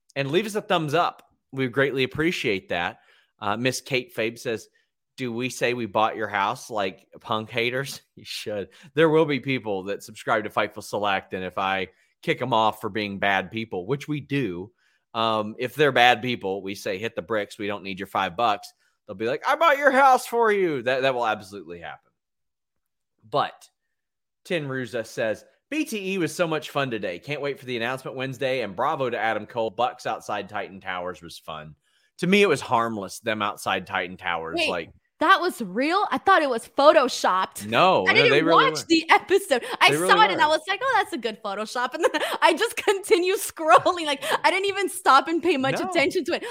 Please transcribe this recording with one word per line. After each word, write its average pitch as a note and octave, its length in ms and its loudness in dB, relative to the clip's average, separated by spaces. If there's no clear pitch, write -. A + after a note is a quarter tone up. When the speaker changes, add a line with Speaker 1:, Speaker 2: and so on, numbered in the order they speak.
Speaker 1:
and C#3 160 -4
leave G3 140 2
us G#3 100 -8
a G#3+ 40 -4
thumbs D#3+ 320 -2
up. E3 300 0
We C3+ 160 -2
greatly C3+ 340 0
appreciate C3 680 -2
that. F#2 280 -4
Uh, G#2 180 -4
Miss B2 240 -4
Kate B2 320 -6
Fabe A2+ 280 -4
says, A2+ 280 -6
"Do B2+ 160 -6
we A#2+ 180 -4
say A#2+ 220 -2
we B2 140 -4
bought G#2+ 300 0
your G#2+ 120 -4
house G2+ 400 -2
like G2+ 380 -6
Punk A2 300 -4
haters?" B2 580 -4
<laughs> - 80 -20
You G#2 80 -20
should. G#2 460 -8
There D#3+ 140 6
will D#3 180 4
be D3 120 -2
people A2 460 -4
that G2+ 180 -6
subscribe A2 420 -2
to G#2 60 -10
Fightful G#2+ 320 -4
Select, G2+ 500 -2
and F#2 120 -6
if F#2 140 -8
I F#2+ 300 -2
kick D#3 200 -4
'em B2+ 100 -4
off A2 280 2
for A2+ 100 -6
being G2+ 300 -4
bad G2 320 0
people, A2 340 -8
which C#3 220 -6
we D3+ 120 -6
do, A2 520 -6
um, A2 420 -2
if A#2+ 160 -6
they're D3 180 4
bad A#2+ 300 6
people, G2+ 400 -4
we G2 140 -8
say, G2 220 -6
"Hit A2+ 180 -8
the G2+ 60 -6
bricks. G#2 360 -4
We G#2 80 -6
don't G2+ 160 -6
need F#2+ 160 -10
your F#2+ 80 -8
five F#2 300 -2
bucks." G#2+ 360 0
They'll G#2 100 -14
be A2 100 -4
like, C#3 220 -4
"I C#4+ 80 2
bought D#4+ 220 4
your C#4+ 120 4
house C4 360 6
for A#3 260 2
you." E3+ 300 0
That, B2+ 200 0
that C3+ 120 2
will A#2+ 120 0
absolutely F#2+ 540 -6
happen. D2+ 320 -16
But A#2 400 -4
Tin D#3 240 -4
Ruza B2 380 -4
says, A2 380 -4
"B D#4 140 -2
T F#3+ 280 -6
E G3 60 -2
was D3+ 160 -2
so F3+ 120 0
much D#3 240 -4
fun C#3 200 -2
today. G2 280 -6
Can't C#3+ 220 -8
wait C#3 180 -6
for B2+ 80 -20
the B2 100 -6
announcement B2 400 -6
Wednesday, C3 440 -4
and G2+ 160 -6
bravo C3+ 340 -2
to A2+ 80 -4
Adam G#2+ 280 -2
Cole. A2+ 240 -4
Bucks A#2 360 -4
outside G#2 420 -6
Titan G2 320 -10
Towers F2+ 420 -8
was E2 160 -16
fun." D#2 360 -14
To F3+ 80 -4
me, G3+ 160 4
it G3+ 60 4
was C#3+ 120 2
harmless, A2+ 600 -2
them G#2+ 220 -2
outside G2 440 -2
Titan F#2 300 -4
Towers. E2 400 -6
Speaker 2:
Wait, E4 140 -2
Speaker 1:
Like, F2 200 -6
Speaker 2:
that E4 200 4
was F4 200 -4
real? C4+ 500 -2
I C4 80 -2
thought F#4+ 240 4
it C#4+ 60 2
was A#3 180 -4
photoshopped. B3+ 1000 2
Speaker 1:
No, B2 400 4
Speaker 2:
I - 60 4
Speaker 1:
no, - 20 4
Speaker 2:
didn't - 160 6
Speaker 1:
they C#3+ 120 6
really D#3+ 280 6
Speaker 2:
watch - 100 -4
Speaker 1:
were. - 80 -10
Speaker 2:
the D#4+ 220 4
episode. F#4+ 520 4
I F#4 80 10
Speaker 1:
They G#4+ 80 2
really F4+ 140 0
Speaker 2:
saw G#4 120 6
it G4 60 4
and E4 100 0
I D#4 60 4
Speaker 1:
were. D4+ 60 4
Speaker 2:
was D#4+ 160 2
like, G4 140 -2
"Oh, C5 140 0
that's G4 160 0
a E4 60 -4
good G#3+ 240 -6
Photoshop." A3 520 -4
And D#4+ 100 -2
then F#4 240 2
<laughs> - 140 -4
I E4 120 6
just G#4 220 -2
continue F#4 580 2
scrolling. E4 720 2
Like, C#4+ 160 -2
I D4+ 60 6
didn't F#4+ 160 0
even G4 220 -2
stop C#4 400 4
and E4 140 0
pay D4 140 4
much C4 240 0
Speaker 1:
No. F#4 100 -4
Speaker 2:
attention E4+ 360 0
to E4+ 80 -4
it. A#3+ 160 -4